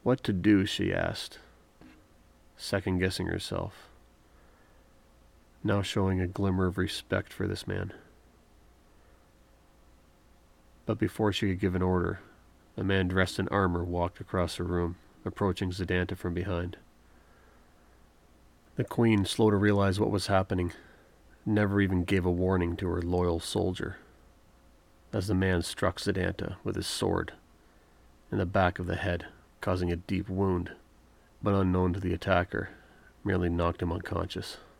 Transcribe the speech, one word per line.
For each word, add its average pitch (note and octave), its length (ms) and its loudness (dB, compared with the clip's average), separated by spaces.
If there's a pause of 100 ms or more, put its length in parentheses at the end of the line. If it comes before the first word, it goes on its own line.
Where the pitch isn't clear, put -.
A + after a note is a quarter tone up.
"What B2 200 2
to G#2+ 80 0
do?" G2 320 6
she F#2+ 300 -2
asked, - 460 -4 (1160)
second-guessing F#2 720 -2
herself, - 600 -6 (1800)
now G2+ 180 2
showing F#2+ 380 0
a F2+ 80 0
glimmer F#2+ 380 0
of F2+ 120 -2
respect - 540 -4
for F#2+ 160 -4
this F#2+ 180 -6
man. F#2+ 260 -6 (3000)
But G#2+ 120 -2
before G#2 340 0
she G#2 160 0
could F#2 120 0
give F#2 140 0
an F#2 80 0
order, F#2 380 0 (560)
a G2+ 80 -4
man F#2+ 240 2
dressed F#2 300 0
in F#2+ 100 -2
armor F2+ 360 2
walked F2 360 -2
across F2+ 360 -2
the F2+ 80 -4
room, F2 320 0 (280)
approaching F#2+ 460 -2
Zidanta F2+ 460 -2
from F2+ 160 -4
behind. F2+ 460 -4 (2000)
The B2+ 80 -2
queen, A2 420 4
slow A2 240 4
to G#2 60 4
realize G2+ 440 4
what - 100 2
was G2+ 180 -2
happening, F#2 440 2 (720)
never G2+ 380 2
even F#2 220 2
gave F#2 200 2
a F2+ 60 4
warning F2+ 480 2
to F#2 100 -2
her F2 140 -2
loyal F2+ 360 2
soldier, - 600 -4 (1120)
as F#2+ 140 -2
the G#2 80 0
man F#2 260 4
struck - 380 -2
Zidanta F#2 640 -4
with G2 120 -4
his F#2 100 -6
sword F2+ 480 -2 (960)
in G#2+ 80 -2
the F#2 80 0
back F#2 320 2
of F2 80 -6
the F2+ 100 -2
head, F2 300 -4 (340)
causing F2+ 320 0
a F2 40 0
deep F2+ 340 -4
wound, F#2 440 0 (680)
but G#2 100 2
unknown F#2 400 2
to F#2 80 -2
the F2+ 140 -2
attacker, F#2 560 0 (520)
merely F2+ 280 2
knocked E2+ 320 0
him E2+ 100 -2
unconscious. - 640 -6 (240)